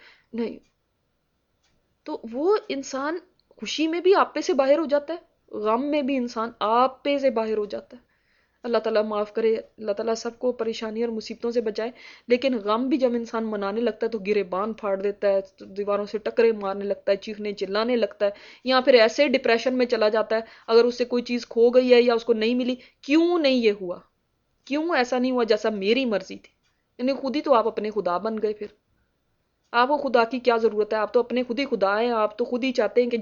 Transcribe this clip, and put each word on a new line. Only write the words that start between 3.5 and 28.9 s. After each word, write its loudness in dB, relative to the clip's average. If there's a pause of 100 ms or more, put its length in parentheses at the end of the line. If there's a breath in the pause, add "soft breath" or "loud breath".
खुशी -4
में -4
भी 4
आपे 0
से -2
बाहर 4
हो -2
जाता -2
है, -10 (320)
गम -2
में -2
भी -2
इंसान -6
आपे 0
से 2
बाहर -2
हो -4
जाता -12
है। -20 (640)
अल्लाह 2
ताला 0
माफ़ -4
करे, 2
अल्लाह -8
ताला -2
सबको -4
परेशानी -6
और -2
मुसीबतों -8
से 0
बचाए। -6 (360 loud breath)
लेकिन 2
गम 0
भी 2
जब 2
इंसान -4
मनाने -4
लगता -2
है -6
तो -4
गिरेबान -2
फाड़ -2
देता -2
है, 2 (200)
दीवारों -4
से -6
टकरे 2
मारने -6
लगता -2
है, 2
चीखने -10
चिल्लाने -2
लगता -2
है, -2 (320 loud breath)
या 2
फिर 6
ऐसे 4
depression 2
में 2
चला 2
जाता 0
है -4 (220 loud breath)
अगर 6
उससे -2
कोई -2
चीज़ -4
खो 4
गई 6
है 8
या 2
उसको -2
नहीं 0
मिली। -2 (260 loud breath)
क्यों 4
नहीं 4
ये 4
हुआ? -10 (640)
क्यों -2
ऐसा 2
नहीं 0
हुआ 0
जैसा 0
मेरी 0
मर्जी -4
थी? -20 (460)
यानी -2
खुद -6
ही -2
तो 0
आप 4
अपने -4
खुदा -2
बन -6
गए -2
फिर। -16 (960)